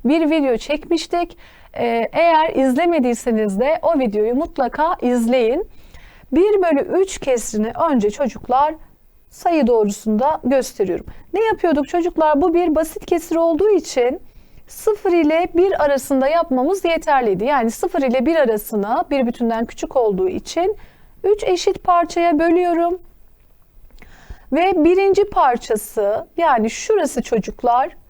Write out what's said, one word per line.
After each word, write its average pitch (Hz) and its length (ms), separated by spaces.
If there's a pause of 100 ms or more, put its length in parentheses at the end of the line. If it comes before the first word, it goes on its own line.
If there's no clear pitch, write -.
bir 311 240
video 277 280
çekmiştik. 339 800 (360)
E, 233 380
eğer 320 440
izlemediyseniz 247 1040
de 285 220
o 311 180
videoyu 220 360
mutlaka 302 680
izleyin. 247 680 (640)
Bir 392 300
bölü 320 180
üç 381 380
kesrini 226 540 (200)
önce 208 180
çocuklar 277 680 (540)
sayı 320 380
doğrusunda 220 760
gösteriyorum. 247 640 (280)
Ne 415 100
yapıyorduk 330 440
çocuklar? 320 540
Bu 339 120
bir 339 220
basit 320 300
kesir 330 300
olduğu 330 340
için 285 520 (460)
sıfır - 440
ile 330 440
bir 359 280
arasında 269 440
yapmamız 330 580
yeterliydi. 262 600
Yani 247 260
sıfır 349 300
ile 254 240
bir 330 100
arasını 226 760
bir 269 160
bütünden 233 380
küçük - 300
olduğu 202 340
için 359 480 (460)
üç 415 200
eşit 370 400
parçaya 339 560
bölüyorum. 349 640 (1500)
Ve 349 300
birinci 392 460
parçası, 226 1000 (100)
yani 254 320
şurası 320 520
çocuklar 240 760 (120)